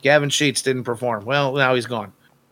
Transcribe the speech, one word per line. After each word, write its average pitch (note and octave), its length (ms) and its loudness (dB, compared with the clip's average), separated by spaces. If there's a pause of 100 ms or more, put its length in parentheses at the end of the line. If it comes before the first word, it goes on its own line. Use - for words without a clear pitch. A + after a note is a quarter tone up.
Gavin C#3+ 260 4
Sheets C#3 320 0
didn't B2+ 240 -2
perform. A#2 400 -4
Well, C3+ 300 0
now C3 200 2
he's A#2 120 -2
gone. A2 260 -8 (400)